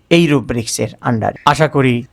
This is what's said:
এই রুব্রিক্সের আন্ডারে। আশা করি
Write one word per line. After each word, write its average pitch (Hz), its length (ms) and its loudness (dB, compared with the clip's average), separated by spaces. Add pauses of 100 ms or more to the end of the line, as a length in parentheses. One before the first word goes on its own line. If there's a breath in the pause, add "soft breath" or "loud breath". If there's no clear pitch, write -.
এই 170 180 4
রুব্রিক্সের 120 600 -2 (140)
আন্ডারে। 117 340 -2 (100)
আশা 147 220 2
করি 127 460 0